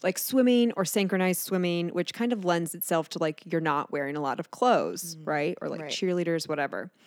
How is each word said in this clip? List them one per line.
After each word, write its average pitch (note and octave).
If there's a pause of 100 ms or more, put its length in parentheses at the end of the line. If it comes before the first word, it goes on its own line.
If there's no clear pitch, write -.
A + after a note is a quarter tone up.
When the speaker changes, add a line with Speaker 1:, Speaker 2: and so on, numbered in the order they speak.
Speaker 1:
like F#3
swimming B3
or F#3+
synchronized F#3
swimming, F3
which -
kind A#3+
of G3+
lends E3+
itself E3
to, -
like, D#3
you're E3
not D3
wearing C#3+
a D3+
lot C3+
of -
clothes, E3+
Speaker 2:
Mm, D#3
Speaker 1:
right? D3+
Or, D3+
like, D3
Speaker 2:
right. D3
Speaker 1:
cheerleaders, E3+
whatever. C#3+ (160)